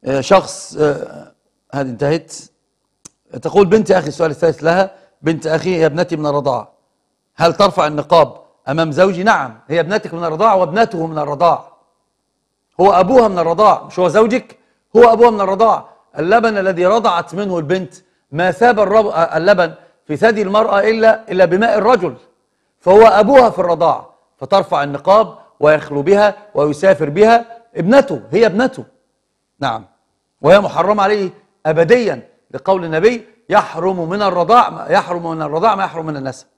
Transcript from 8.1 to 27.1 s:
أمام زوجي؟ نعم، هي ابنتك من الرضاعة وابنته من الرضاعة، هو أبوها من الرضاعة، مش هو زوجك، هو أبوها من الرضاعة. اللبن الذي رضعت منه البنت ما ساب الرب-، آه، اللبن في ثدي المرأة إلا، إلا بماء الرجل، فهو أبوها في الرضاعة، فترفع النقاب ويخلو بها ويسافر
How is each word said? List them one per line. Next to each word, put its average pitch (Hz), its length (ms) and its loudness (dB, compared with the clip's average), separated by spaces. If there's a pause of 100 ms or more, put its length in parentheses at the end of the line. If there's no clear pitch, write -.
أمام 160 220 -2
زوجي؟ 180 320 0
نعم، 143 440 -2
هي 160 120 -4
ابنتك 190 340 -4
من 170 100 -10
الرضاعة 170 320 0
وابنته 185 520 -2
من 160 100 -8
الرضاعة، 147 600 -2 (1040)
هو 190 120 4
أبوها 202 360 4
من 185 120 -4
الرضاعة، 170 440 2
مش - 160 -14
هو 180 80 2
زوجك، 214 500 0 (380)
هو 226 180 6
أبوها 233 160 4
من 214 120 -4
الرضاعة. 196 480 0 (300)
اللبن 214 380 0
الذي 190 280 -2
رضعت 185 500 -2
منه 190 220 -6
البنت 180 360 -6 (380)
ما 175 200 -2
ساب 233 280 2
الرب-، 208 280 2
آه، 165 300 -2
اللبن 175 360 0 (320)
في 151 120 -8
ثدي 220 240 0
المرأة 202 380 0
إلا، 220 520 0
إلا 185 140 2
بماء 208 320 0
الرجل، 180 380 0 (640)
فهو 196 220 6
أبوها 226 480 6
في 180 100 -12
الرضاعة، 165 500 -2 (280)
فترفع 170 460 -2
النقاب 165 540 0 (220)
ويخلو 143 420 0
بها 196 340 2 (180)
ويسافر 151 560 0